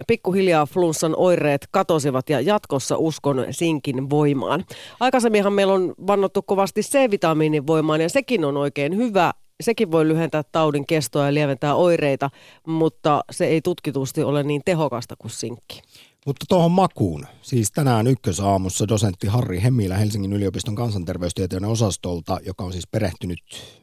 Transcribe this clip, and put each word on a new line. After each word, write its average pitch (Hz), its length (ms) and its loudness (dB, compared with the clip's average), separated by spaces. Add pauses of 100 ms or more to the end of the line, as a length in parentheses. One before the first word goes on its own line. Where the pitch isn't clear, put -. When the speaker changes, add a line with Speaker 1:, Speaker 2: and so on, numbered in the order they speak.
Speaker 1:
pikkuhiljaa 185 580 2
flunssan 165 520 0
oireet 151 540 2
katosivat, 147 580 0
ja 143 100 2
jatkossa 147 580 0
uskon 143 540 0
sinkin 139 580 -2
voimaan. 143 560 0 (340)
Aikaisemminhan 226 540 2
meillä 196 200 4
on 185 200 0 (140)
vannottu 196 340 2
kovasti 196 400 0
C-vitamiinin 156 880 2
voimaan, 156 340 2
ja 165 80 0
sekin 247 360 0
on 143 120 -2
oikein 143 400 -2
hyvä. 190 340 0 (320)
Sekin 220 280 0
voi 160 160 4
lyhentää 156 440 0
taudin 151 360 0
kestoa 151 380 0
ja 143 80 0
lieventää 143 420 0
oireita, 147 540 2 (380)
mutta 160 640 0
se - 140 -2
ei 151 160 2
tutkitusti 143 600 -4
ole 143 200 -2
niin 143 220 -2
tehokasta 147 500 -2
kuin - 160 -14
sinkki. - 500 -12 (440)
Speaker 2:
Mutta 143 240 -4
tuohon 170 220 6
makuun, 113 540 0 (160)
siis 117 300 -2
tänään 120 360 2
Ykkösaamussa 98 800 0
dosentti 101 400 0
Harri 101 360 -2
Hemilä 107 340 0
Helsingin 101 360 -2
yliopiston 101 420 -4
kansanterveystieteiden 92 920 -4
osastolta, 92 760 -2
joka 92 180 -10
on 92 80 -8
siis 90 160 -8
perehtynyt 90 520 -6 (440)